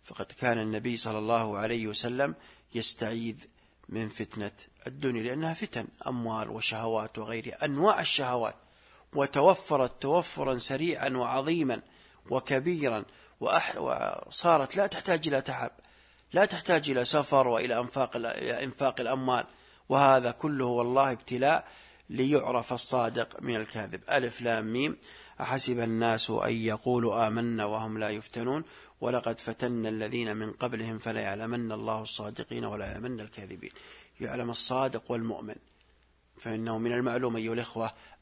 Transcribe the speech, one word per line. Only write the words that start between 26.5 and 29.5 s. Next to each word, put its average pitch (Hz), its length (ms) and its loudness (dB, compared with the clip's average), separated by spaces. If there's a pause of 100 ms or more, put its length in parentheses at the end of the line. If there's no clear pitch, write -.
يقولوا 113 720 2
آمنا 113 380 -2
وهم 110 340 -4
لا 107 120 -2
يفتنون، 120 540 -4 (360)
ولقد 117 400 -2
فتنا 117 480 -2